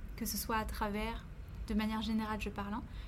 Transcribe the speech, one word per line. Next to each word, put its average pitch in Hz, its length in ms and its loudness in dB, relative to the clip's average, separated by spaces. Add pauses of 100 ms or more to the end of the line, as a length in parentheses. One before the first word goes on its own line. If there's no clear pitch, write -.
(160)
que 233 100 -2
ce 214 120 0
soit 226 200 2
à 220 80 2
travers, 214 600 0 (420)
de 220 60 0
manière 220 280 4
générale 214 400 2
je 208 80 0
parle, 202 240 -2
hein, 240 100 -2 (240)